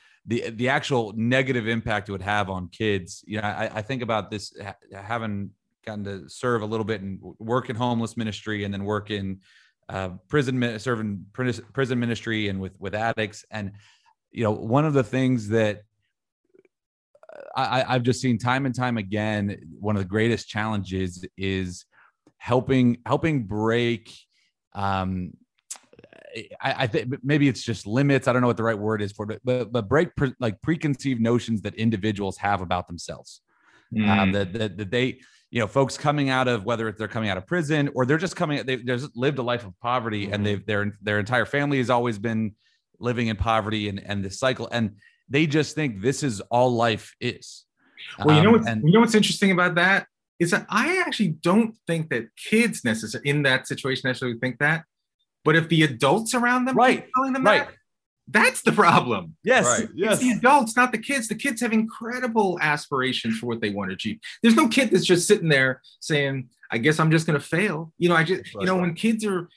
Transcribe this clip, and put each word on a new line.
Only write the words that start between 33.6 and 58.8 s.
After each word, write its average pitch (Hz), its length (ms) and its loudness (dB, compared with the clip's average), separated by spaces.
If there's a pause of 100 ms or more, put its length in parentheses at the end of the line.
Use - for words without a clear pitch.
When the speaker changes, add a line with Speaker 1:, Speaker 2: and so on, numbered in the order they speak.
Speaker 2:
Mm. 107 140 0
Speaker 1:
Um, 95 240 4
that, 98 200 -2
that, 107 240 -4
that 98 140 -8
they, 123 300 -2 (300)
you 120 100 -2
know, 107 60 0
folks 135 300 0
coming 147 340 0
out 131 180 2
of, 117 160 0
whether 113 240 -2
it's 101 100 -10
they're 110 100 -6
coming 110 220 -4
out 92 80 0
of 92 80 -10
prison 151 480 0
or 127 100 2
they're 143 140 2
just 170 180 -4
coming, 147 300 -2
they've, 127 180 -4
they've 123 160 -2
just - 160 -12
lived 139 220 0
a 131 40 -4
life 117 220 -2
of 95 160 -16
poverty 117 440 -2
Speaker 3:
Mm-hmm. 101 100 -6
Speaker 1:
and 101 120 0
they've, 101 200 -2
their, 104 260 -2 (100)
their 104 160 0
entire 110 280 0
family 143 320 0
has 120 100 0
always 120 300 0
been 110 360 -2 (440)
living 120 300 -2
in 110 80 -2
poverty 107 520 0
and, 98 160 -6
and 101 200 -4
this 95 140 -10
cycle. 127 340 -2
And 110 240 -2 (340)
they 143 160 2
just 151 280 0
think 131 260 -4
this 131 220 -2
is 117 200 -4
all 123 280 2
life 117 500 0
is. - 440 -8 (600)
Speaker 2:
Well, 151 120 8
you 151 60 8
know 196 60 6
Speaker 1:
Um, 233 60 8
Speaker 2:
what's, - 120 4
Speaker 1:
and 113 160 -2
Speaker 2:
you 156 100 4
know 220 80 8
what's 220 140 4
interesting 202 360 4
about 180 240 2
that 180 320 2 (320)
is 170 140 2
that 190 180 0
I 285 280 0
actually 285 300 0
don't 202 460 2 (120)
think 165 240 -4
that 117 260 -4
kids - 460 0
necessar-, 113 420 -2
in 143 180 0
that 131 240 2
situation 131 420 -4
necessarily 123 300 -4
think 127 220 -6
that. 156 240 0 (600)
But 156 120 6
if 160 120 2
the 160 140 4
adults 143 520 2
around 247 300 2
them 262 120 -2
Speaker 1:
Right, 262 280 4
Speaker 2:
keep - 100 -20
telling 262 180 0
them 262 120 -2
Speaker 1:
right. 277 220 4
Speaker 2:
that, - 80 -20 (560)
that's - 320 2
the - 100 4
problem. 127 720 4